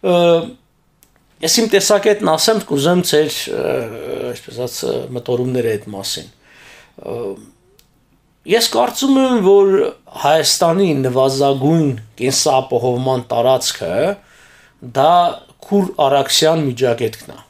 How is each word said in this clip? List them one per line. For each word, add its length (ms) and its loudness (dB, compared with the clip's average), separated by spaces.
ը, 120 2
ես 160 0
իմ 120 0
տեսակետն 640 2
ասեմ, 300 0
կուզեմ 420 0
ձեր, 340 0
ը, 160 -6
այսպես 340 -12
ասած, 200 -8
ը, 160 -4
մտորումները 640 -4
այդ 140 -8
մասին։ 420 -12
Ը, 180 -10
ես 240 0
կարծում 480 0
եմ, 220 2
որ 340 6
Հայաստանի 800 2
նվազագույն 960 2
կենսապահովման 1120 0
տարածքը 680 0
դա 280 2
Քուր 380 0
Արաքսյան 680 2
միջագետքն 680 -4
է։ 80 -20